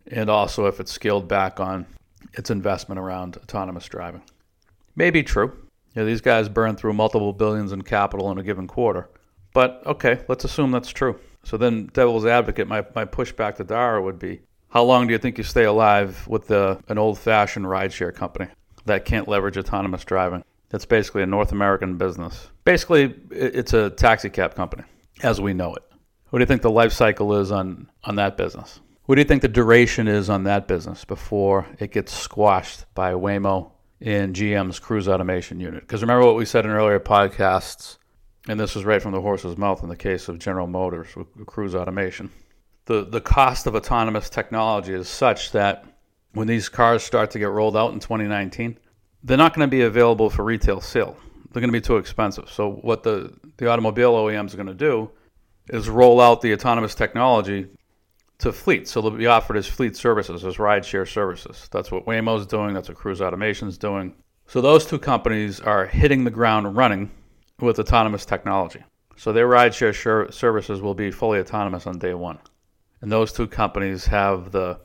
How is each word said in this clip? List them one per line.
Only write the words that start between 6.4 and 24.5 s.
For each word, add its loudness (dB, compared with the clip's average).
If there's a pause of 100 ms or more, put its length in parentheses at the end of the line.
burn 0
through -4
multiple 0
billions -2
in -10
capital -2
in -6
a -10
given -6
quarter. -4 (440)
But, 2
okay, 0
let's -4
assume -2
that's -4
true. -4 (240)
So -6
then, 0
devil's 2
advocate, 2
my, -4
my -4
pushback -6
to -10
Dara 0
would -6
be, -10 (280)
how 4
long 6
do 2
you 2
think -4
you -6
stay 2
alive 2
with -4
the, 0 (100)
an -2
old-fashioned 0
rideshare -4
company -10 (360)
that 0
can't 0
leverage 0
autonomous -4
driving? -2 (260)
That's -8
basically 0
a 0
North 0
American 0
business. -6 (140)
Basically, 4
i-, -6 (160)
it's -2
a 4
taxi 4
cab -2